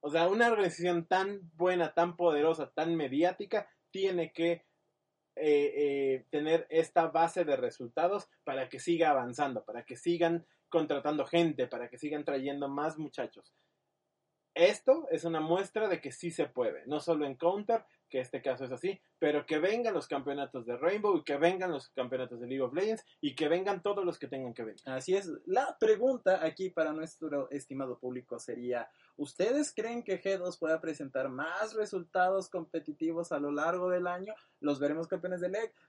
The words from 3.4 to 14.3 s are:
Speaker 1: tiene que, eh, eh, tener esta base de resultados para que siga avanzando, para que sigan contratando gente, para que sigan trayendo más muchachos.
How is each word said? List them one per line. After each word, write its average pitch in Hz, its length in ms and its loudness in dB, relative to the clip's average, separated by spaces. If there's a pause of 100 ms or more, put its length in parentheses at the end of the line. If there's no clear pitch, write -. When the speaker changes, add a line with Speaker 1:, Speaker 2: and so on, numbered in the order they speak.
Speaker 1:
tiene 185 400 0
que, 170 320 0 (720)
eh, 147 400 4
eh, 139 540 0
tener 156 380 2
esta 160 380 2
base 160 380 2
de 143 120 2
resultados 131 720 -2 (140)
para 131 260 -4
que 131 120 -12
siga 165 300 4
avanzando, 131 540 0
para 117 200 -10
que 123 120 -14
sigan 170 480 2 (240)
contratando 151 580 0
gente, 151 420 2
para 120 200 -8
que - 80 -16
sigan 147 280 -6
trayendo 143 440 -2
más 151 300 -4
muchachos. 135 560 -10 (1040)